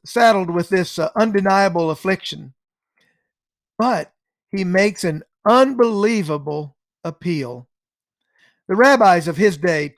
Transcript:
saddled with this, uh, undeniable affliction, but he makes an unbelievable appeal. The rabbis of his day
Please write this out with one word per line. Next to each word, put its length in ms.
saddled 460
with 200
this, 280
uh, 160
undeniable 760
affliction, 640
but 360
he 140
makes 400
an 200
unbelievable 1300
appeal. 640
The 80
rabbis 500
of 100
his 200
day 420